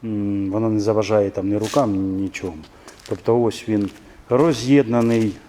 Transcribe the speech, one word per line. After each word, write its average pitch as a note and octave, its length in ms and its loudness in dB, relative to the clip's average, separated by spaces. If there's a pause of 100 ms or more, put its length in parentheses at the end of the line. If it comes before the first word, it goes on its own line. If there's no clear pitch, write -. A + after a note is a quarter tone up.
М, G2+ 480 -4
воно A2 180 -2
не G#2+ 100 0
заважає G#2 500 2
там F#2+ 200 -4
ні G#2 80 0
рукам, A2 340 0
ні F#2+ 300 -2
нічому. F2+ 360 -8 (520)
Тобто A#2 320 0
ось A2+ 280 -4
він G#2 200 0 (400)
роз'єднаний A#2+ 1000 2 (180)